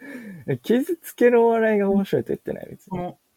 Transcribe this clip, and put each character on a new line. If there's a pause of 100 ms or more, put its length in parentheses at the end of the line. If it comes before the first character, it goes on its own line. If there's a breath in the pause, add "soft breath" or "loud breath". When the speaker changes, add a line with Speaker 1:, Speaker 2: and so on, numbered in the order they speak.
(460 loud breath)
Speaker 1:
え、
傷
つ
け
る
お
笑
い
が
面
白
い
と
言
っ
て
な
い、
別
に。
Speaker 2:
こ
の、 (180)